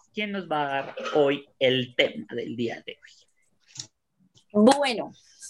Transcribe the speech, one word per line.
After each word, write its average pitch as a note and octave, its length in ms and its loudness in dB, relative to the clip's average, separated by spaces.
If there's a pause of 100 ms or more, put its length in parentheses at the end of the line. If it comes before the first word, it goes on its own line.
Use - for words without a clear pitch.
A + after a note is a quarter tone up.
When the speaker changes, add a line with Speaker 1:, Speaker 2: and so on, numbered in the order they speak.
(140)
Speaker 1:
quien G#3+ 180 -6
nos F#3 180 -8
va D3+ 120 -2
a C#3+ 60 -2
dar C3+ 280 -6 (200)
hoy C#3+ 300 2 (140)
el B2+ 340 2
tema B2 400 -2
del A#2 220 -8
día A#2 300 -4
de - 80 -14
hoy. - 880 -20 (680)
Speaker 2:
Bueno, B3 580 4 (380)